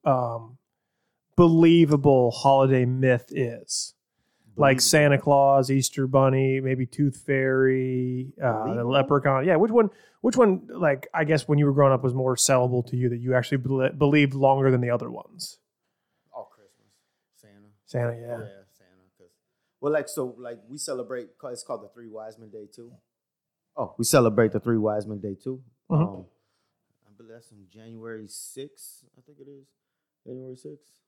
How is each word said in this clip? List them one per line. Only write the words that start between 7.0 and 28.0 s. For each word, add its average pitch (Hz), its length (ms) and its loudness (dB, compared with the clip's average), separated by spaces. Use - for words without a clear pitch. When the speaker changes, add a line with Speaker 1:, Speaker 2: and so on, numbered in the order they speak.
Speaker 1:
Fairy, 131 1200 -2
uh, 127 100 0
the 110 140 -4
Speaker 2:
Believable? 117 260 -4
Speaker 1:
Leprechaun. 139 540 2
Yeah, 175 100 2
which 214 160 2
one, 226 180 4
which 247 160 -2
one, 202 320 2
like, 143 440 -2
I 165 100 -2
guess 156 240 0
when 147 120 2
you 147 60 4
were 139 80 2
growing 139 200 4
up 123 100 -2
was 123 100 0
more 131 220 -2
sellable 123 520 0
to - 100 -8
you 123 120 -2
that 120 100 -6
you 127 160 -4
actually 127 220 -2
bel-, 131 400 -2
believed 143 380 2
longer 135 360 2
than 123 100 2
the 120 100 -4
other 120 180 -4
ones? - 480 -18
Speaker 2:
Oh, 110 160 -14
Christmas. 104 420 -20
Santa. 104 320 -20
Speaker 1:
Santa, 120 300 -6
yeah. 117 120 -18
Speaker 2:
Yeah, 120 100 -10
Santa. 92 240 -20
'Cause, 90 100 -20
well, 143 100 -4
like, 147 160 -2
so, 127 300 -8
like, 120 220 -18
we 143 80 -18
celebrate, 127 600 -12
ca-, 143 80 -16
it's 123 160 -14
called 110 200 -12
the - 60 -20
Three 117 180 -20
Wise 110 300 -18
Men 113 120 -20
Day, 104 220 -20
too. 120 200 -20
Oh, 123 220 -10
we 117 80 -4
celebrate 113 460 2
the 107 80 -6
Three 117 180 -2
Wise 107 300 -4
Men 107 120 -12
Day, 101 140 -10
too. 131 280 -14
Speaker 1:
Mm-hmm. 160 140 0
Speaker 2:
Um, 95 220 -8
I - 100 -20
believe 113 160 -20
that's 117 180 -20
on 101 200 -20
January 110 560 -18